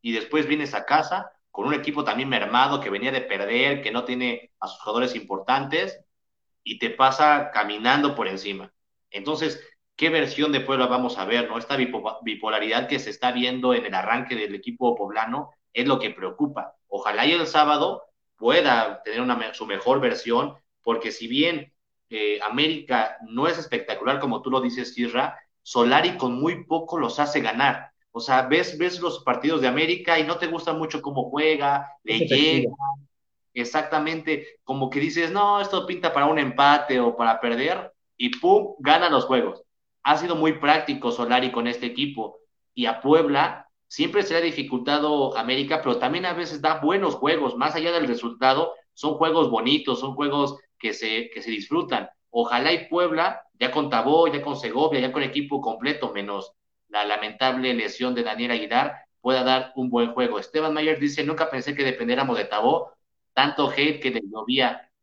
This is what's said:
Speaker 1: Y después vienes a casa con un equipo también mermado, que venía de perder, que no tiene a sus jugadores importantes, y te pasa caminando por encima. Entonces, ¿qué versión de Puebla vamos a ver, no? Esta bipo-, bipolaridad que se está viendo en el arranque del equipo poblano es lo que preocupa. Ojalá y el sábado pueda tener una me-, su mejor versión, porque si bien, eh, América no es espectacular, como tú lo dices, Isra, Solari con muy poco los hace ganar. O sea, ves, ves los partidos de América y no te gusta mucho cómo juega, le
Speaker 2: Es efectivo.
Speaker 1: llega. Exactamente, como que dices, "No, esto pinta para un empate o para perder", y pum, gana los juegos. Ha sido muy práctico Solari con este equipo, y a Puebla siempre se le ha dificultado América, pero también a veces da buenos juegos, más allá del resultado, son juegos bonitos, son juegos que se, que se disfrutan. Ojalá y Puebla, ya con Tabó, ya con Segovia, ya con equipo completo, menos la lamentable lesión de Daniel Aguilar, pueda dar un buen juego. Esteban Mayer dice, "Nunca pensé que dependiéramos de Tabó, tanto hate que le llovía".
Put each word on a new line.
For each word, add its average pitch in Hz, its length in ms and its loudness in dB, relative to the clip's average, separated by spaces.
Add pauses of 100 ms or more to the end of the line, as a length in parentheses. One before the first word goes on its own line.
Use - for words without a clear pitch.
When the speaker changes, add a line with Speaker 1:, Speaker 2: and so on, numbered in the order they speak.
Speaker 1:
Y 117 120 -4
después 139 360 0
vienes 147 240 -2
a 104 140 -6
casa 196 440 0 (200)
con 104 160 -4
un 147 80 0
equipo 143 300 -4
también 135 260 -2
mermado, 123 500 2
que - 80 -6
venía 110 240 -2
de 131 80 -2
perder, 127 600 0
que 107 80 -4
no 120 140 -4
tiene 123 560 -6
a 95 60 -6
sus - 140 -14
jugadores 117 340 -2
importantes, 139 880 -4 (680)
y 110 120 -10
te 117 100 -2
pasa 139 640 4
caminando 117 640 2
por 110 120 -2
encima. 95 460 -8 (380)
Entonces, 147 520 -4 (340)
¿qué 160 120 2
versión 147 420 2
de 139 100 2
Puebla 135 260 2
vamos 123 320 0
a 95 80 -4
ver, 117 220 2
no? 110 100 -6
Esta 139 180 -4
bipo-, 117 460 -2
bipolaridad 110 680 -2
que 139 100 -2
se 110 120 -8
está 123 220 -2
viendo 127 420 0
en 113 100 0
el 95 100 -8
arranque 117 400 -2
del 104 200 -6
equipo 117 420 -2
poblano 110 540 -4 (240)
es 123 120 0
lo 135 120 2
que 107 120 -4
preocupa. - 640 -6 (140)
Ojalá 104 380 0
y 156 60 4
el 165 140 0
sábado 151 580 2 (320)
pueda 117 680 2
tener 110 180 -6
una 123 160 0
me-, 110 160 -6
su - 140 -10
mejor 104 340 0
versión, 123 540 0 (280)
porque 113 300 -2
si 117 160 -12
bien, 147 420 -2 (380)
eh, 104 320 -2
América 123 760 0 (100)
no 123 180 0
es 165 120 0
espectacular, 123 600 -4
como 120 220 -4
tú 131 100 -6
lo 131 120 2
dices, 123 360 -4
Isra, 120 400 -2 (240)
Solari 131 540 4
con 123 240 0
muy 165 240 -2
poco 165 340 -2
los 123 220 -2
hace 147 200 0
ganar. 120 500 0 (200)
O 117 100 -8
sea, 131 260 2
ves, 156 320 2
ves 175 220 -2
los 170 220 -4
partidos 131 380 0
de 131 80 4
América 165 500 2
y 156 60 2
no 170 140 -2
te 175 80 -2
gusta 165 260 -4
mucho 156 300 -4
cómo 139 260 -4
juega, 143 600 2 (160)
le 110 120 0
Speaker 2:
Es 113 60 2
efectivo. 143 300 4
Speaker 1:
llega. 120 220 0 (840)
Exactamente, 151 1080 -4
como 135 260 -2
que 143 80 -2
dices, 160 320 0
"No, 202 300 2
esto 196 260 -2
pinta 165 260 -4
para 143 140 4
un 156 140 2
empate 139 580 4
o 120 180 2
para 117 240 2
perder", 127 520 -2 (240)
y 123 140 0 (100)
pum, 202 400 6
gana 160 280 6
los 143 180 4
juegos. 107 360 0 (400)
Ha 151 140 4
sido 175 180 -2
muy 156 200 2
práctico 143 580 2
Solari 123 400 0
con 120 160 -2
este 120 180 -6
equipo, 120 540 -6 (340)
y 120 120 -2
a 113 140 -2
Puebla 151 680 2 (180)
siempre 170 380 0
se 165 100 -4
le 170 60 4
ha - 20 0
dificultado 143 960 0
América, 139 440 -2
pero 120 160 0
también 170 280 -2
a 180 80 -2
veces 160 260 -8
da 156 200 0
buenos 175 340 2
juegos, 143 420 0
más 143 200 0
allá 165 160 -2
del 160 160 0
resultado, 131 640 0 (200)
son 151 220 -2
juegos 151 360 4
bonitos, 120 500 2
son 135 140 -6
juegos 143 440 0 (180)
que 110 160 -6
se, 113 380 -4
que 107 100 -12
se 113 120 -6
disfrutan. 120 560 -2 (220)
Ojalá 120 420 0
y - 160 -4
Puebla, 170 520 0 (200)
ya 127 100 0
con 147 180 0
Tabó, 135 380 4
ya 143 160 0
con 143 140 -6
Segovia, 131 420 0
ya 127 140 -2
con 147 100 -2
equipo 139 380 -4
completo, 117 520 -4
menos 101 400 -8 (360)
la 104 160 0
lamentable 123 680 -2
lesión 120 440 -2
de 120 80 -2
Daniel 113 260 -4
Aguilar, 117 440 0 (260)
pueda 127 240 2
dar 131 320 2
un 127 140 -2
buen 117 220 2
juego. 117 280 0
Esteban 156 340 -2
Mayer 156 240 2
dice, 143 240 -2
"Nunca 156 260 0
pensé 139 280 -4
que 139 80 0
dependiéramos 127 520 0
de 104 100 -2
Tabó, 113 440 2 (420)
tanto 143 380 2
hate 147 300 0
que 131 100 0
le 113 120 -2
llovía". 110 680 0 (120)